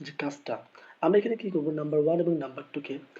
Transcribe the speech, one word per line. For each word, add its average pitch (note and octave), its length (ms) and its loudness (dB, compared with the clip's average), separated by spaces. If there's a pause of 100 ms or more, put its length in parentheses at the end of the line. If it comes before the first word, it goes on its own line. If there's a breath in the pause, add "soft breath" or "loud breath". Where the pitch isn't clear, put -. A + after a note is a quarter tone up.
যে D3+ 180 -12
কাজটা, C#3+ 360 -6 (460 loud breath)
আমরা F3+ 180 6
এখানে A3+ 240 2
কি G#3+ 120 -6
করব, D3+ 120 0 (140)
নাম্বার D3+ 200 2
ওয়ান E3 240 4
এবং E3+ 100 2 (100)
নাম্বার C3+ 280 -10
টু D3 80 -6
কে C#3 180 -8 (220 loud breath)